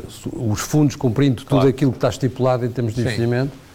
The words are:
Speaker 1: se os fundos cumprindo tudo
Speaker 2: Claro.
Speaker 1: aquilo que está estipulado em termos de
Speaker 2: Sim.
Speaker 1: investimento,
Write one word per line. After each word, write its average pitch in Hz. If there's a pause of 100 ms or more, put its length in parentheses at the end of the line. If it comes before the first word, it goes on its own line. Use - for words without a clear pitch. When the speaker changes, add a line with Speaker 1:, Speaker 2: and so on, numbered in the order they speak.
Speaker 1:
se -
os 107
fundos 151
cumprindo 131
tudo -
Speaker 2:
Claro. 139
Speaker 1:
aquilo 135
que 107
está 135
estipulado 127
em 120
termos 113
de 120
Speaker 2:
Sim. 110
Speaker 1:
investimento, 120 (240)